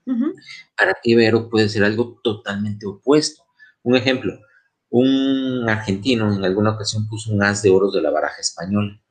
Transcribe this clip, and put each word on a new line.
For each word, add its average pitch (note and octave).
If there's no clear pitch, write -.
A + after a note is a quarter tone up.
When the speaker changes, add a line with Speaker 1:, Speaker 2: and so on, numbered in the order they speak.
Speaker 1:
Ujú. C4+
Speaker 2:
para F#3+
ti, A#2
Vero, A2+
puede A2
ser G#2
algo A2
totalmente G#2
opuesto. C#3
Un B2
ejemplo, B2+
un C3
argentino G#2
en G2
alguna G#2
ocasión G#2+
puso A2
un G2+
as G2+
de G2
oros F#2+
de F2+
la D2
baraja D2
española. G2+